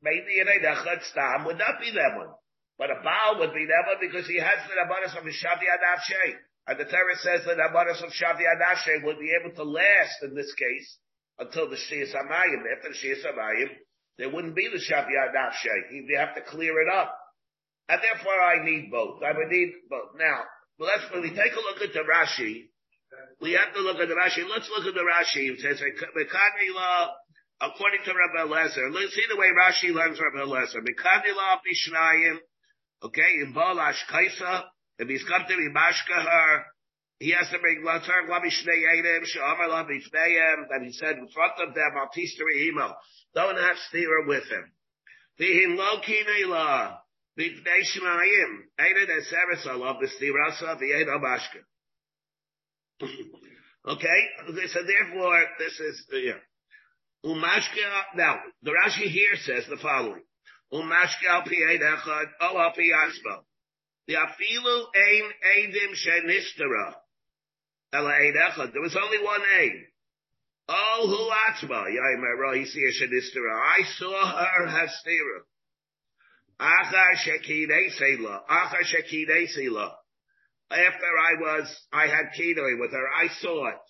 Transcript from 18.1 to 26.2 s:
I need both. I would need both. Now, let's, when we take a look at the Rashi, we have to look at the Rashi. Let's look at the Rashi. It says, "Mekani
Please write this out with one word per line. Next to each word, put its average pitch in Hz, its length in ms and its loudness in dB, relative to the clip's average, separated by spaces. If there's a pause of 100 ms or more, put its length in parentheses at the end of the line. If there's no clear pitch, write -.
I 175 260 4
need 156 260 -4
both. 113 320 -4
I 151 100 0
would 156 160 -2
need 175 240 2 (160)
both. 131 300 -10
Now, 151 240 0 (360)
let's, 196 340 -2
when 180 100 -6
we 165 80 -4
take 208 240 2
a 220 100 -6
look 190 160 -6
at 196 140 -4
the 156 100 -2
Rashi, 135 640 0 (720)
we 165 120 -4
have 185 200 2
to 202 80 -6
look 185 200 -2
at 165 80 0
the 165 60 -2
Rashi. 175 340 0
Let's 226 200 -6
look 208 180 -6
at 185 80 -6
the 175 120 0
Rashi. 165 480 2
It 127 60 -16
says, 139 200 -2
"Mekani 185 960 -2